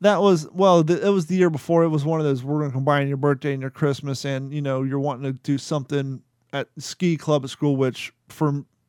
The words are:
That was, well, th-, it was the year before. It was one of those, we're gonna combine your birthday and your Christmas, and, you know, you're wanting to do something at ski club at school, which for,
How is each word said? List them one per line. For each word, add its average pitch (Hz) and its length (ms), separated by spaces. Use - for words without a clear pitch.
That 190 200
was, 185 300
well, 180 320
th-, 156 180
it 196 80
was 190 180
the 180 80
year 180 140
before. 165 340
It 165 60
was 151 160
one 160 140
of 151 60
those, 135 180
we're 147 160
gonna 147 120
combine 139 360
your 139 100
birthday 143 360
and 135 80
your 135 100
Christmas, 139 540
and, 135 280
you 147 80
know, 135 220
you're 135 160
wanting 139 320
to - 20
do 139 240
something 135 640
at 139 140
ski 165 400
club 147 280
at 135 40
school, 143 280
which 131 360
for, 143 360